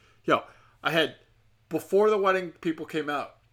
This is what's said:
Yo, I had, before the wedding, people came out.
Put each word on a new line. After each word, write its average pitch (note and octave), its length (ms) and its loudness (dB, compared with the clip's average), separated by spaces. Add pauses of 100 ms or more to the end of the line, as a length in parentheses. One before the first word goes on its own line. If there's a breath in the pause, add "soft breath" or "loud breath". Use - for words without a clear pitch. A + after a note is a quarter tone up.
(260 soft breath)
Yo, C#3+ 200 2 (380 soft breath)
I C#3 60 0
had, D3+ 260 0 (540)
before G3 400 2
the G#3+ 80 2
wedding, F#3 420 0
people D#3+ 280 -4
came D3+ 200 -4
out. C#3+ 280 -6 (180)